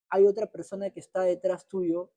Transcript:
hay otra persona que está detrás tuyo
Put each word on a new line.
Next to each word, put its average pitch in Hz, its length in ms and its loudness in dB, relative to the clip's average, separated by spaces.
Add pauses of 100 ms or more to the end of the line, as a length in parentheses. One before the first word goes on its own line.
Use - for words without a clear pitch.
(100)
hay 196 160 6
otra 202 200 2
persona 196 440 -10
que 165 100 -16
está - 220 -6
detrás 180 460 -2
tuyo 180 480 -4